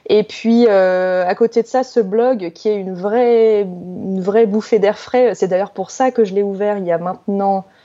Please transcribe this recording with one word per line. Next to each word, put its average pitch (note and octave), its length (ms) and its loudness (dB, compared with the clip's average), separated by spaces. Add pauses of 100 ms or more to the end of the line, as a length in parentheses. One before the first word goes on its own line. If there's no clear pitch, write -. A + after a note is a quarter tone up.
Et G#3 180 2
puis, A#3 420 2
euh, F#3 580 2
à F3+ 120 -2
côté A3+ 260 0
de A3 60 -20
ça, C4 160 -2
ce B3+ 160 -2
blog G#3+ 520 0
qui - 160 -6
est G#3+ 60 0
une F#3+ 200 -6
vraie, A3 640 2
une F3+ 600 -6
vraie G3+ 260 2
bouffée G#3 340 0
d'air G3+ 180 0
frais, B3 360 2
c'est G3 120 -2
d'ailleurs F#3 240 -2
pour F#3+ 220 -10
ça C4 180 0
que A#3+ 140 2
je F#3 100 -2
l'ai G3+ 80 0
ouvert G3+ 360 -2
il F#3+ 60 -6
y F3 60 -2
a E3+ 80 0
maintenant, G3 680 -2 (200)